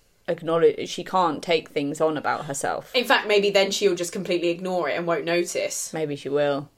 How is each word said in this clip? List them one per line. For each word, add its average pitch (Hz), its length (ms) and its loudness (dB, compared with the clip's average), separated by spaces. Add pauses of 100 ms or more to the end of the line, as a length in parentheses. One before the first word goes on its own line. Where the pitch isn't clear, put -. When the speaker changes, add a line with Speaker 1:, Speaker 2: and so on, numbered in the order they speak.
(300)
Speaker 1:
acknowledge, 160 580 2
she - 160 -8
can't 175 400 0
take 170 280 0
things 147 280 -4
on 160 160 2
about 123 300 -2
herself. - 500 -4
Speaker 2:
In 247 80 2
fact, 240 240 2
maybe 208 220 4
then 196 220 4
she'll 196 220 2
just 175 200 -6
completely 175 380 -2
ignore 180 360 -2
it 135 100 0
and 175 80 -4
won't 165 200 -2
notice. 170 680 -2
Speaker 1:
Maybe 151 220 -4
she 139 140 -8
will. 143 480 0